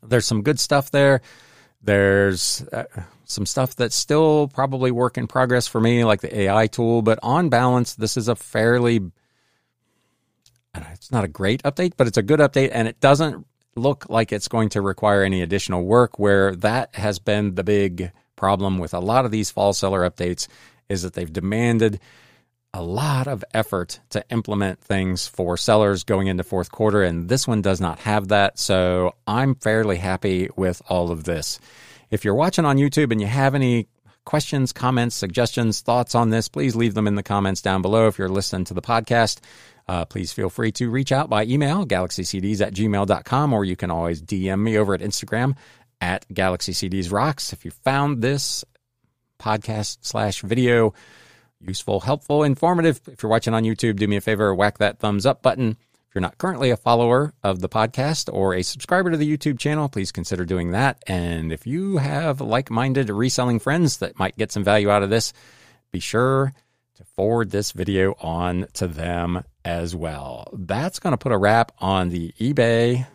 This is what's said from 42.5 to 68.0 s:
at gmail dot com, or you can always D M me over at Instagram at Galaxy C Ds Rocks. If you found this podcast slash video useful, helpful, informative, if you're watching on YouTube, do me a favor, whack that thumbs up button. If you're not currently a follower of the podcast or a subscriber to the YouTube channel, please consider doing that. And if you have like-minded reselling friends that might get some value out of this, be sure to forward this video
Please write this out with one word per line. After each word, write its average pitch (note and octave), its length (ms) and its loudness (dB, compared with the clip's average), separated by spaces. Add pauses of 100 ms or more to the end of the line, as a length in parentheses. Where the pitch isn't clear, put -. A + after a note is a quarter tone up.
at G2 120 -2
gmail G2+ 340 0
dot F#2+ 160 0
com, C#3 300 0
or G#2 100 2
you F#2 140 -4
can F#2+ 120 -6
always E2+ 320 -4
D F#2 280 -4
M F#2+ 120 0
me A2 160 2
over G2+ 160 2
at F2+ 60 -2
Instagram A2+ 560 -2 (460)
at F2+ 320 -4
Galaxy F#2 400 -2
C F#2+ 160 -4
Ds F2+ 200 -4
Rocks. B2+ 440 -2
If - 100 -18
you F2 80 -12
found C#3 500 -2
this C3+ 440 -4 (760)
podcast G#2+ 600 -4
slash G#2+ 400 -4
video A#2 520 4 (640)
useful, F#2+ 420 -4
helpful, D3 420 0
informative, D#3+ 640 2
if - 160 -16
you're G#2+ 80 0
watching A2+ 220 2
on A2+ 100 2
YouTube, A2 320 0
do G2+ 120 0
me G2+ 100 2
a F#2+ 40 -2
favor, G#2 320 2
whack G2+ 240 2
that G#2 220 0
thumbs G2+ 260 0
up C#3 160 0
button. A2+ 360 0 (320)
If - 60 -10
you're G2 60 -2
not - 160 -4
currently C#3 320 -2
a A#2 80 2
follower A#2+ 640 2
of F#2+ 200 -2
the F#2+ 80 -4
podcast B2 640 -2
or F#2+ 220 0
a F2+ 100 -2
subscriber F3+ 480 -2
to E3 60 0
the D3+ 200 0
YouTube C#3+ 200 -2
channel, D3 320 -2
please G2 220 -6
consider F2 340 -4
doing F2 260 -2
that. B2 360 0
And E2+ 440 -4
if D#2+ 140 -10
you F#3 320 -4
have C#3+ 440 -2
like-minded B2+ 680 -2
reselling A#2+ 500 0
friends D#3 380 0
that - 220 -8
might F#2+ 180 -2
get A2 140 -4
some G#2 120 -4
value G2+ 260 4
out G2+ 120 6
of G2 80 -2
this, A2+ 240 0 (580)
be F2+ 80 -6
sure C3+ 540 0 (420)
to - 80 -20
forward A2 480 -2
this G2+ 200 -2
video F#2+ 480 0